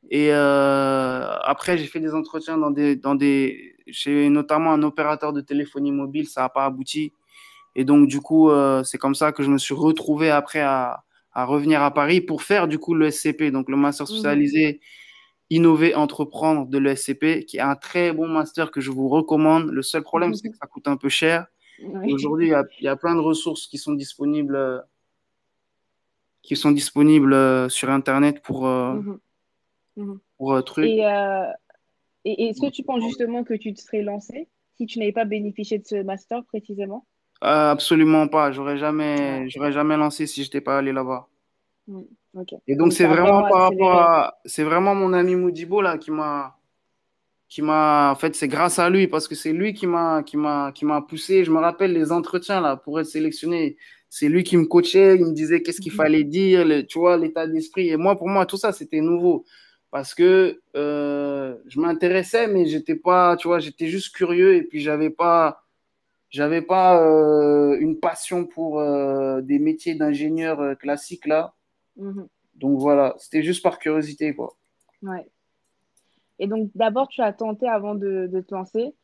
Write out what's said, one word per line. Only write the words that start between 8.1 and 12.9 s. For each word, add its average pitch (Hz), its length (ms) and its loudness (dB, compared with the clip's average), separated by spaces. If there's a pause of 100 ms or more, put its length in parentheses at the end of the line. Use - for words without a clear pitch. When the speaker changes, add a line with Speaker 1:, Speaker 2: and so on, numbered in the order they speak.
Speaker 1:
coup, 160 280 6
euh, 139 340 4
c'est 127 140 -8
comme 139 180 -2
ça 151 160 0
que 143 120 -4
je 139 60 0
me 139 80 4
suis 135 160 -4
retrouvé 156 560 0
après 147 320 0
à, 131 420 -2 (300)
à 127 120 -4
revenir 147 360 0
à 143 100 2
Paris 147 300 2
pour 160 220 -8
faire, 196 240 2
du 151 100 -4
coup, 165 160 -4